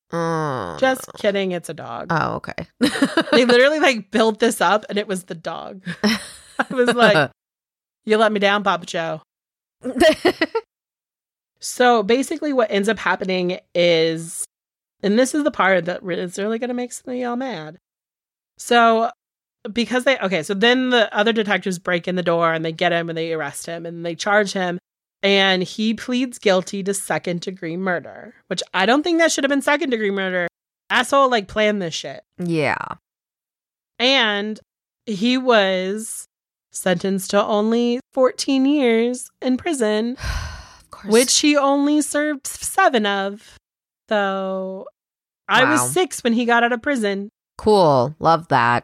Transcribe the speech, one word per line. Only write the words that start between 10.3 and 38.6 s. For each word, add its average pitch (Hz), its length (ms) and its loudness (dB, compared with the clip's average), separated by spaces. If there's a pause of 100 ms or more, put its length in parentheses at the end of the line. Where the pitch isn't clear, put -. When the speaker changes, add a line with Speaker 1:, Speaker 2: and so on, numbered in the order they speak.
Speaker 2:
So 240 380 2
basically 269 520 -2
what 240 180 0
ends 202 180 0
up 214 80 0
happening 185 640 -2 (160)
is, 165 720 0 (580)
and 202 160 2
this 262 160 2
is 294 80 0
the 294 80 0
part 185 340 2
that 175 180 -6
re-, 180 160 -6
is 180 200 -8
really 214 180 -4
gonna 247 160 -6
make 247 180 -8
some - 220 -12
of 247 60 -6
y'all 240 160 -4
mad. 185 420 -8 (800)
So 226 540 4 (600)
because 240 320 -2
they, 262 160 2
okay, 185 220 -2
so 202 140 -6
then 254 340 2
the 226 260 2
other 220 160 2
detectives 202 460 -2
break 175 300 -4
in 185 80 -2
the 180 80 -2
door 170 280 2
and 160 140 -4
they 165 60 -4
get 170 200 0
him 170 180 -2
and 165 80 -8
they 165 140 -4
arrest 151 360 -8
him 165 180 -10
and 170 200 -12
they 170 100 -6
charge 202 380 0
him. 180 260 -4 (440)
And 196 380 4
he 214 320 -2
pleads 247 460 -4
guilty 190 420 0
to 196 140 -4
second 175 460 -6
degree 175 360 -10
murder, 180 560 -6 (140)
which 185 160 -6 (100)
I 185 140 2
don't 277 160 4
think 330 160 0
that 320 120 4
should 302 120 -2
have 269 60 0
been 285 120 0
second 294 300 0
degree 220 180 -2
murder. 185 380 -2 (420)
Asshole, 254 400 2
like, 220 180 0
planned 214 320 0
this 170 140 -6
shit. - 300 -12 (160)
Speaker 1:
Yeah. 160 360 0 (1200)
Speaker 2:
And 214 600 0 (460)
he 233 320 0
was 208 880 0 (460)
sentenced 190 600 -2
to 202 120 4
only 233 560 0 (140)
fourteen 262 520 2